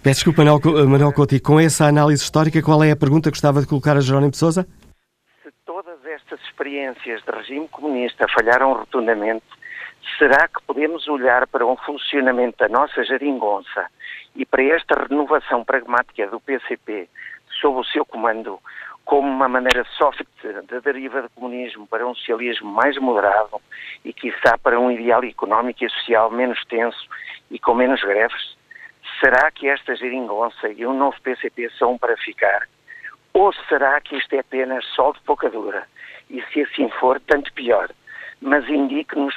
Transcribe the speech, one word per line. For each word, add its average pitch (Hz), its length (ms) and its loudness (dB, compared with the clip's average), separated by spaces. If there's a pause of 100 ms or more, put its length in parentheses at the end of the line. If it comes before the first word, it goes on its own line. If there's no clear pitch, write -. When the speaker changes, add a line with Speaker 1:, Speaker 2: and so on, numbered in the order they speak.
Speaker 1:
Peço 135 220 4
desculpa, 165 180 6
Manuel 151 180 8
Co-, 151 280 6
Manuel 139 240 6
Couto, 143 240 2
e 127 40 2
com 151 200 6
essa 160 260 4
análise 147 360 4
histórica, 156 400 2
qual 156 200 6
é 156 80 6
a 151 60 2
pergunta 151 340 2
que 135 60 -2
gostava 143 240 2
de 139 80 0
colocar 143 280 2
a 143 40 4
Jerónimo 139 320 2
de - 40 -12
Sousa? 165 300 0 (760)
Speaker 2:
Se 151 60 -20 (140)
todas 170 420 -14
estas 151 360 -14
experiências 131 800 -8
de - 80 -8
regime 131 380 -8
comunista 127 600 -4
falharam 123 440 4
rotundamente, 113 720 -2 (760)
será 143 280 6
que - 180 -12
podemos 151 420 -4
olhar 127 380 2
para 120 200 -2
um 127 120 0
funcionamento 131 800 -2
da 110 100 2
nossa 127 340 0
geringonça 113 840 -4 (500)
e - 80 -6
para 131 180 0
esta 151 460 0
renovação 139 560 -2
pragmática 120 640 -2
do 107 100 -10
P 131 300 -6
C 120 80 -6
P 101 320 -10 (500)
sob 135 220 0
o 120 40 -4
seu 151 200 -2
comando 110 540 -6 (440)
como 139 240 2
uma 135 220 0
maneira 127 340 0 (140)
soft 143 300 0 (160)
de 101 400 -10
deriva 135 400 -6
do 117 80 -14
comunismo 123 560 -12
para 113 200 -6
um 123 80 -6
socialismo 113 560 -6
mais 131 300 0
moderado 107 600 0 (420)
e, 113 80 -12
quiçá, - 500 0
para 120 160 2
um 123 120 2
ideal 120 340 2
económico 113 600 -2
e - 20 -2
social 113 420 0
menos 120 380 -4
tenso 117 300 -4 (520)
e 92 80 -10
com 120 160 2
menos 127 280 2
greves? 101 560 -2 (680)
Será 135 260 6
que - 180 -4
esta 139 280 -2
geringonça 117 720 -6
e 107 160 -10
um 135 140 -2
novo 135 260 0
P 127 120 -4
C - 120 -8
P 117 300 -10
são 123 180 0
para 117 220 -2
ficar? 104 500 -2 (640)
Ou 196 220 4 (160)
será 139 320 2
que - 160 -10
isto - 160 -6
é 135 60 0
apenas 131 440 -6 (100)
sol 143 200 2
de - 80 -20
pouca 147 260 -2
dura? 101 380 -8 (420)
E 123 140 -12 (100)
se 151 80 -2
assim 139 300 -2 (100)
for, 131 260 2
tanto 143 280 0
pior. 113 340 0 (540)
Mas 139 280 0
indique-nos, 139 680 -2